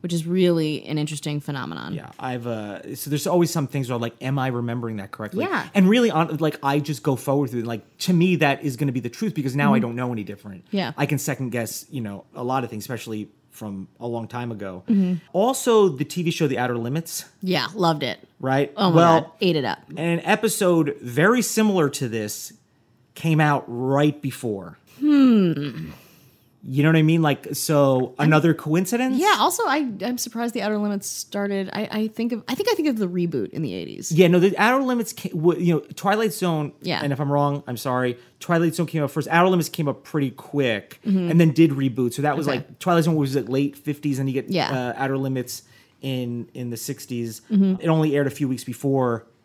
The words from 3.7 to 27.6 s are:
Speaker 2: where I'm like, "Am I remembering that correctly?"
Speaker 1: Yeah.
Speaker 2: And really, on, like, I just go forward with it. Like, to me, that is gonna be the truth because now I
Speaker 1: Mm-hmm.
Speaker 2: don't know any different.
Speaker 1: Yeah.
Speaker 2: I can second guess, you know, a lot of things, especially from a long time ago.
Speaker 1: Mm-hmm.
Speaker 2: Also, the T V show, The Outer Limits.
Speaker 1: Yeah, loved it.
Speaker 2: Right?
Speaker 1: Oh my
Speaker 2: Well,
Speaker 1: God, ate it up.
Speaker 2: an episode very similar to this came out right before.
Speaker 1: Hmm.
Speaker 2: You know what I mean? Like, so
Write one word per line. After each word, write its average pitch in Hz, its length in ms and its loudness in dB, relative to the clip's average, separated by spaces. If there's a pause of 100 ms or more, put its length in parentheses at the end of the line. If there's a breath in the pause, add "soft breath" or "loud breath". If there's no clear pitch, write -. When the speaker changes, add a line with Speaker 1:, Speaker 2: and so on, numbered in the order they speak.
Speaker 2:
where 127 80 -2
I'm 117 40 -2
like, 117 200 -4
"Am 135 180 -2
I 131 100 0
remembering 120 500 -4
that 98 120 -10
correctly?" 180 340 -6
Speaker 1:
Yeah. 370 200 -4 (100)
Speaker 2:
And 190 140 6
really, 233 240 4
on, 160 240 0
like, 151 260 -2
I 139 160 2
just 143 240 -4
go 139 140 2
forward 139 340 -2
with 120 120 -4
it. 110 40 -6
Like, 113 160 -6 (180)
to 180 120 0
me, 175 240 4
that 143 260 2
is 135 140 -4
gonna 139 160 -2
be 127 80 -2
the 117 80 -8
truth 202 260 -6
because 135 220 -4
now 143 160 4
I 220 60 4
Speaker 1:
Mm-hmm. 208 80 0
Speaker 2:
don't 120 100 -8
know 123 160 -4
any 110 100 -6
different. 98 480 -14
Speaker 1:
Yeah. 180 260 -2
Speaker 2:
I 143 100 0
can 143 120 -2
second 131 320 -6
guess, 117 400 -6
you 131 120 -8
know, 101 220 -10 (120)
a 123 80 -8
lot 131 180 -2
of 120 80 -8
things, 107 140 -10
especially 110 460 -10 (200)
from 98 380 -12 (100)
a 123 80 -10
long 117 220 -6
time 120 240 -8
ago. 95 360 -12
Speaker 1:
Mm-hmm. 190 260 2 (180)
Speaker 2:
Also, 220 560 4
the 135 160 -2
T - 180 -6
V 160 80 0
show, 160 160 0
The 127 120 0
Outer 123 200 -2
Limits. 135 460 -6 (180)
Speaker 1:
Yeah, 156 320 0
loved 156 300 2
it. 113 140 -6 (200)
Speaker 2:
Right? 135 380 0
Speaker 1:
Oh 196 140 2
my 175 60 6
Speaker 2:
Well, 165 260 8
Speaker 1:
God, 160 80 -12 (100)
ate 175 160 2
it 139 80 -2
up. 98 140 -4 (180)
Speaker 2:
an 170 280 0
episode 180 760 2
very 160 420 2
similar 196 460 2
to 131 200 -4
this 107 440 -8 (640)
came 160 240 2
out 147 260 2
right 135 560 0
before. 101 560 -8 (220)
Speaker 1:
Hmm. 185 880 4 (800 loud breath)
Speaker 2:
You 135 140 0
know 156 60 4
what 160 80 6
I 160 60 6
mean? 165 200 4
Like, 147 320 0
so 135 640 2